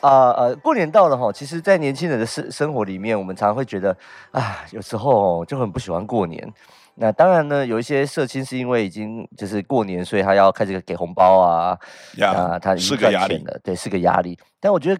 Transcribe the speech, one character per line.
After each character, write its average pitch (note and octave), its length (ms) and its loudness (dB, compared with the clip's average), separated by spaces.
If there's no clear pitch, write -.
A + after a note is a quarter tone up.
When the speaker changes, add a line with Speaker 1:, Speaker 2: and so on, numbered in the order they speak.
Speaker 1:
呃， C3+ 320 6
呃， B2 240 0
过 D4 180 0
年 E3+ 160 0
到 F#3+ 180 6
了 C#3 80 2
吼， A#2+ 160 -2
其 - 120 -14
实 D#3+ 160 -8
在 G3 180 2
年 C#3 160 -2
轻 D3+ 140 -4
人 C3+ 100 0
的 A2+ 80 -2
生-， - 240 -10
生 D3+ 220 -4
活 A2+ 120 -2
里 F#2+ 140 -8
面， G#2+ 200 -2
我 F#2+ 60 -4
们 F#2 100 -8
常 G#2 140 0
常 G#2+ 60 2
会 C3 100 -4
觉 G#2+ 160 -8
得， F#2+ 160 0
啊， G#2+ 280 -6
有 G#2+ 100 -14
时 - 160 -10
候 G2+ 480 0
就 C#3 140 -8
很 A#2 120 -4
不 E2 80 -10
喜 - 120 -8
欢 F2 160 -4
过 G#2 200 -2
年。 E2 260 -14
那 A2 160 0
当 F3 180 4
然 E3 180 2
呢， C#3+ 160 0
有 A2+ 140 -2
一 A#2+ 40 -2
些 C#3 220 -2
社 C#3 220 -4
青 C3 180 -8
是 C3 120 -10
因 B2 120 -4
为 A#2+ 160 0
已 F#2+ 60 -6
经 G#2+ 360 -10
就 G#2 100 -8
是 G2+ 160 -4
过 A#2 220 -2
年， F2+ 200 -6
所 G#2 140 -2
以 F#2+ 40 2
他 G2 120 2
要 G2 180 6
开 G#2+ 140 -4
始 F#2+ 160 -6
给 F2+ 120 -10
红 E2+ 200 -8
包 F#2+ 240 6
啊， F2 400 2
Speaker 2:
呀， G2+ 160 2
Speaker 1:
啊， F2+ 260 0
他 F#2+ 160 0
已 F2+ 40 0
经 F#2 200 -2
赚 A2 120 4
钱 F#2+ 100 2
了， G2 60 0
Speaker 2:
是 F#2+ 40 -4
个 - 40 -2
压 - 40 -4
力。 - 60 -16
Speaker 1:
对， F#2+ 140 -6
是 - 120 -12
个 F#2+ 120 -2
压 F2+ 200 2
力。 F2 180 -6
但 G3+ 120 2
我 F#3 60 2
觉 D3+ 120 -2
得 F#3+ 100 0